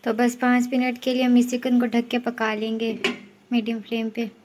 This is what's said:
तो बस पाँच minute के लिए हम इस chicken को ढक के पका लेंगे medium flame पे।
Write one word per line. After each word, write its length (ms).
तो 100
बस 220
पाँच 380
minute 240
के 160
लिए 100
हम 140
इस 120
chicken 300
को 80
ढक 200
के 120
पका 340
लेंगे 460
medium 280
flame 300
पे। 220